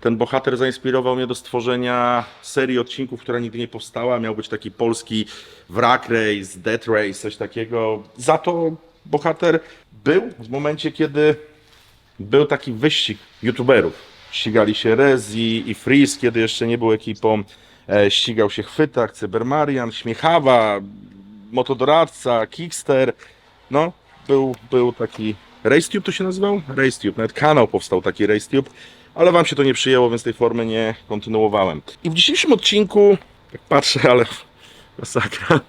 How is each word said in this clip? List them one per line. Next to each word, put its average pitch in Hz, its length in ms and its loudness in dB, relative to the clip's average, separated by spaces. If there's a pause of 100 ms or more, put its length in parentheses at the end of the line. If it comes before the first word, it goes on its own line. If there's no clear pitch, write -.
Ten 117 160 0
bohater 127 400 -2
zainspirował 127 600 -2
mnie 127 100 -4
do 123 80 -6
stworzenia 123 880 -2 (180)
serii 127 360 -2
odcinków, 123 420 -8
która 120 180 -6
nigdy 117 200 -8
nie 117 100 -8
powstała. 120 520 -4
Miał 110 140 -4
być 110 140 -10
taki 107 220 -8
polski 110 560 -2 (420)
Wrak 117 400 0
Race, 107 500 -2
Death 110 300 -4
Race, 107 260 0
coś - 220 -10
takiego. 110 680 -4 (140)
Za 151 220 2
to 165 340 -4 (340)
bohater 160 540 0 (440)
był 165 180 2 (160)
w 113 120 -16
momencie, 147 420 -6
kiedy 151 440 0 (840)
był 131 280 2
taki 135 260 -4
wyścig 110 460 -2 (240)
youtuberów. 120 500 2 (380)
Ścigali 110 440 0
się 113 200 0
Rezi 113 760 0
i 110 40 -6
Freeze, 139 460 2
kiedy 117 200 0
jeszcze 113 260 -2
nie 117 120 0
był 113 140 2
ekipą. 110 520 -2 (440)
E, 101 220 4
ścigał 107 400 0
się - 120 -8
Chwytak, 131 500 -2
Cybermarian, 123 800 -2
Śmiechawa, 120 880 2 (720)
Motodoradca, 127 960 0
Kickster. 135 680 -2 (580)
No, 156 220 0 (360)
był, 135 280 2 (140)
był 123 220 2
taki 107 420 -6 (300)
RaceTube 165 420 2
to 196 60 -4
się - 120 -4
nazywał? 190 440 -2
RaceTube, 135 480 -2
nawet 113 160 -4
kanał 147 360 4
powstał 92 340 -2
taki 98 240 -2
RaceTube, 107 440 0 (440)
ale 175 180 4
wam 170 120 4
się 139 120 -4
to 143 60 2
nie 135 120 4
przyjęło, 127 360 4
więc 117 120 -4
tej 120 100 -4
formy 117 340 0
nie 110 280 -2 (140)
kontynuowałem. 104 760 0 (220)
I 165 60 -2
w 160 40 -6
dzisiejszym 285 380 2
odcinku, 202 640 4 (340)
jak - 100 -16
patrzę, - 480 2
ale 123 140 6 (720)
masakra. - 720 -2